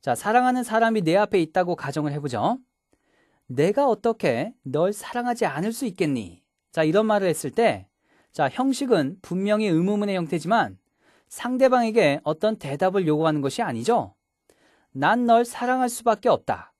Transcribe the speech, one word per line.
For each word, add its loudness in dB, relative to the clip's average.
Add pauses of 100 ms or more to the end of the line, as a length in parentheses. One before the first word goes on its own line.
자, 0
사랑하는 2
사람이 0
내 2
앞에 2
있다고 0
가정을 -4
해보죠. -2 (880)
"내가 0
어떻게 -2
널 0
사랑하지 -4
않을 -4
수 -6
있겠니?" -4 (280)
자, -2
이런 2
말을 2
했을 -4
때, 0 (440)
자, 0
형식은 0
분명히 -2
의문문의 0
형태지만 -2 (500)
상대방에게 2
어떤 0
대답을 0
요구하는 2
것이 -4
아니죠. -2 (800)
"난 0
널 6
사랑할 -2
수밖에 -2
없다. -2